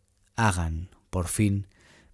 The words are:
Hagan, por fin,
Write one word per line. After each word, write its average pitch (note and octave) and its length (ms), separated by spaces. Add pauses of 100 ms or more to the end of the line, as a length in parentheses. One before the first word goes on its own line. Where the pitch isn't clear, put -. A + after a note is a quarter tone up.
(360)
Hagan, F2+ 540 (220)
por F2+ 160
fin, G2+ 400 (460)